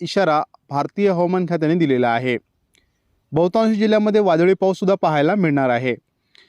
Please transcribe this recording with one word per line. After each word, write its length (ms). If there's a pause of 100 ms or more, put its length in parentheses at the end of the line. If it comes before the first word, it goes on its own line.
इशारा 420 (280)
भारतीय 400
हवामान 380
खात्याने 260
दिलेला 340
आहे. 280 (960)
बहुतांश 440
जिल्ह्यांमध्ये 440
वादळी 340
पाऊससुद्धा 400
पाहायला 400
मिळणार 360
आहे. 240 (540)